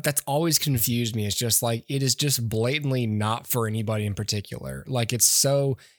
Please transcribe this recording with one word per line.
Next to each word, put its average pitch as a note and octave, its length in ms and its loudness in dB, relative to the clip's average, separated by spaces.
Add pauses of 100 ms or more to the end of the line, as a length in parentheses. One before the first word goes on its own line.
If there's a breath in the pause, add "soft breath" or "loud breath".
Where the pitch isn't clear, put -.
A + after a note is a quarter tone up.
that's C#3+ 240 0
always D3+ 320 2
confused A#2+ 560 0
me. G#2+ 120 -2
It's G2 100 -2
just A#2 260 0
like, A#2 240 0
it C#3 160 -4
is B2+ 120 2
just C3 340 -2
blatantly B2+ 580 0
not G#2+ 400 0
for A#2 200 0
anybody G#2+ 400 -2
in G2+ 80 -2
particular. G2 760 -6
Like, A#2+ 240 -2
it's - 140 4
so, C#3 500 4 (220 loud breath)